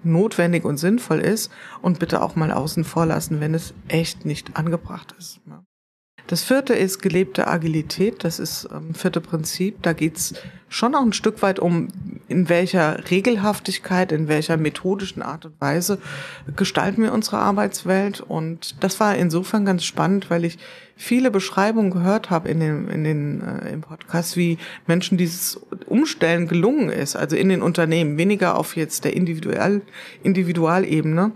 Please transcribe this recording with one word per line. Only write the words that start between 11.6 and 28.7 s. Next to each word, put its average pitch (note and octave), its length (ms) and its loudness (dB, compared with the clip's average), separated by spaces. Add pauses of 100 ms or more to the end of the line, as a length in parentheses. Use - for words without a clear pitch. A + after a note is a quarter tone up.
in F3 180 2
welcher E3+ 640 2
Regelhaftigkeit, F#3+ 1040 2
in D#3 160 0
welcher D#3 260 2
methodischen F#3 680 -2
Art D3 240 -10
und D#3 140 -20
Weise F3 400 0 (560)
gestalten G3+ 480 0
wir A3 80 2
unsere G#3+ 280 0
Arbeitswelt. G3 840 0
Und D#3+ 600 -6
das F#3+ 200 0
war G#3 160 4
insofern F3+ 480 0
ganz F#3 180 2
spannend, F#3+ 460 0
weil E3+ 160 0
ich E3+ 120 -4 (380)
viele B3+ 340 2
Beschreibungen G3+ 640 2
gehört F#3+ 380 0
habe E3+ 180 0
in D#3+ 140 0
den, D#3 260 0
in - 160 -4
den, D3 380 -2
äh, - 320 -8
im D#3 80 -8
Podcast, E3 560 -6
wie E3+ 220 2 (280)
Menschen F3 300 2
dieses E3+ 420 -2 (280)
Umstellen F3 600 2
gelungen F#3 420 2
ist, - 280 -4
also D3+ 180 0
in F#3+ 140 4
den F#3 120 4
Unternehmen, D#3+ 560 2
weniger F#3 400 2
auf - 200 -4